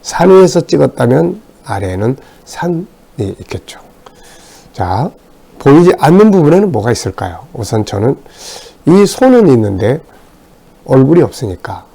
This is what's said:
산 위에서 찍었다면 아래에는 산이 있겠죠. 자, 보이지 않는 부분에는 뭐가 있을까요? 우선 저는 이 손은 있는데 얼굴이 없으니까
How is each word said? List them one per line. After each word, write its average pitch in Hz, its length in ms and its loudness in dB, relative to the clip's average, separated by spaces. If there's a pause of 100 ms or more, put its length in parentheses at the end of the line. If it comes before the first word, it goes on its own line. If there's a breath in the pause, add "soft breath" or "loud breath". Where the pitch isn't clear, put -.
산 - 280 -2
위에서 185 320 4
찍었다면 147 800 -2 (240)
아래에는 101 520 -6 (280 soft breath)
산이 175 400 -8 (320)
있겠죠. - 600 -12 (920 soft breath)
자, 95 400 -6 (460)
보이지 170 420 4
않는 190 320 4
부분에는 185 400 2
뭐가 117 200 -4
있을까요? 95 600 -8
우선 107 300 -6
저는 110 340 -4 (680 loud breath)
이 196 200 4
손은 247 420 2
있는데 107 520 0 (840 soft breath)
얼굴이 135 360 2
없으니까 101 720 -8